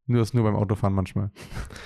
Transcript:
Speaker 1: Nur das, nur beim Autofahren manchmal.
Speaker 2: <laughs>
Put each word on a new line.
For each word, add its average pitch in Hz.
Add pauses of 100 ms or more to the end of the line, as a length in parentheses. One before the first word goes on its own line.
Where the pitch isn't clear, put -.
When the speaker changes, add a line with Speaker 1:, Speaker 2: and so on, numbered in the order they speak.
Speaker 1:
Nur 120
das, 110
nur 120
beim 104
Autofahren 101
manchmal. 98
Speaker 2:
<laughs> - (460)